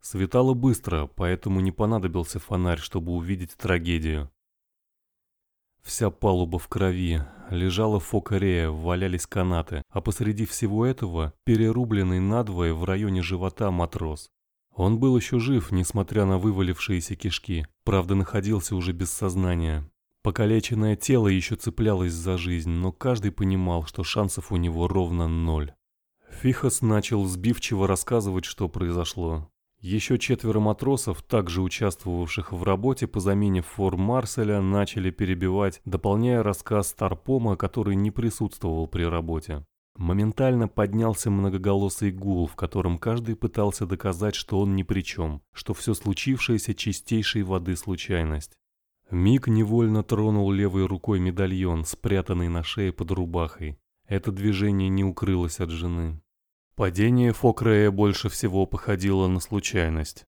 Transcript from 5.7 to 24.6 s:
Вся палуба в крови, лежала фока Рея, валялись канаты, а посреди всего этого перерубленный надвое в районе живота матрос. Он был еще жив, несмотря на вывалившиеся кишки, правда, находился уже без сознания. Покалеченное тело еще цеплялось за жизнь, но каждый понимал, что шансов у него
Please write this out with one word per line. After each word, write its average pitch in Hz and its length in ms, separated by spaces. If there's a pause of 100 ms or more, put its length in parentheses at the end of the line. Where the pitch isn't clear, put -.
Вся - 260
палуба 90 500
в - 80
крови, 90 540 (280)
лежала 92 500
фока 98 380
Рея, 90 320
валялись 87 560
канаты, 87 640
а 98 120
посреди 107 440
всего 110 400
этого 87 480 (100)
перерубленный 110 760
надвое 95 540
в 80 100
районе 95 380
живота 92 500
матрос. 85 580 (460)
Он 104 240
был 127 180
еще 120 220
жив, 123 320
несмотря 98 540
на 95 120
вывалившиеся 92 800
кишки, 82 500 (180)
правда, 95 320
находился 98 600
уже 90 180
без 87 180
сознания. 87 800 (340)
Покалеченное 107 720
тело 117 320
еще 95 280
цеплялось 98 580
за 90 240
жизнь, 85 320
но 87 220
каждый 110 400
понимал, 92 540
что - 180
шансов - 480
у 95 60
него 85 300